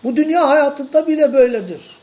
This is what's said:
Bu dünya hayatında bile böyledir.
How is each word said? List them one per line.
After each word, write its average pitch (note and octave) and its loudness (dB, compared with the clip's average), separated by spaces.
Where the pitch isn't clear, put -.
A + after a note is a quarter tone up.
Bu A#3+ -4
dünya D#4 0
hayatında C#4+ 0
bile D4+ 0
böyledir. A3+ -2